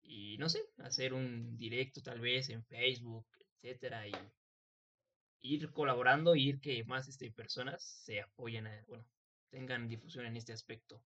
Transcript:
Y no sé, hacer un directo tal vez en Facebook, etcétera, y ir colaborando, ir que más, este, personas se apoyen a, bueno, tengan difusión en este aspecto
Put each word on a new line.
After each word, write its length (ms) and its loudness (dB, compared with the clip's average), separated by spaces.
Y 360 -10
no 100 0
sé, 140 0
hacer 360 -2
un 420 -2
directo 460 -4
tal 180 -8
vez 300 2
en 140 -8
Facebook, 600 -2
etcétera, 480 -8
y 40 -6
ir 300 -2
colaborando, 640 8
ir 240 6
que 240 -2
más, 240 -2
este, 240 -10
personas 500 -6
se 160 -2
apoyen 460 -6
a, 200 -12
bueno, 200 -14
tengan 380 -4
difusión 380 -8
en 100 -4
este 160 -8
aspecto 540 -14